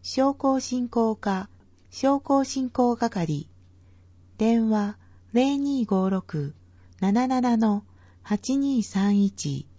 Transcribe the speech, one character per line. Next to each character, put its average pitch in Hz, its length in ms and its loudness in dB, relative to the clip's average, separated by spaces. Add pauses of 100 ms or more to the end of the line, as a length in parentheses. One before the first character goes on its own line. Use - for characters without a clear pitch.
商 269 320 0
工 269 260 0
振 247 300 -4
興 226 260 0
課、 196 340 -4 (400)
商 277 300 0
工 277 240 2
振 269 260 -4
興 240 280 2
係。 160 500 -2 (880)
電 226 320 2
話 208 280 0 (340)
零 277 320 2
二 277 220 0
五 190 240 0
六 151 440 -4 (460)
七 208 280 2
七 254 280 0
の 214 300 0 (380)
八 240 340 -2
二 277 260 0
三 202 400 2
一。 147 440 -4 (120)